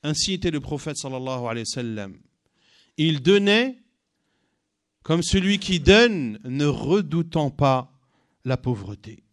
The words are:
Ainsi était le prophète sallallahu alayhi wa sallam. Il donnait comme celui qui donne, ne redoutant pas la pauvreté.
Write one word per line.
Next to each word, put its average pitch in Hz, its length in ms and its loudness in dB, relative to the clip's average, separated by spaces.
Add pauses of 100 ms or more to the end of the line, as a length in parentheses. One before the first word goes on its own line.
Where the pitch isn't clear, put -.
Ainsi 151 300 -2
était 180 180 -2
le 147 80 -4
prophète 147 380 -8
sallallahu 131 480 -8
alayhi 117 220 -4
wa - 60 -8
sallam. 107 440 -8 (800)
Il 151 240 0
donnait 202 600 4 (1200)
comme 170 200 0
celui 196 360 2
qui 185 200 -2
donne, 180 640 4
ne 135 220 -2
redoutant 156 840 0
pas 131 420 2 (540)
la 127 120 -2
pauvreté. 104 760 -8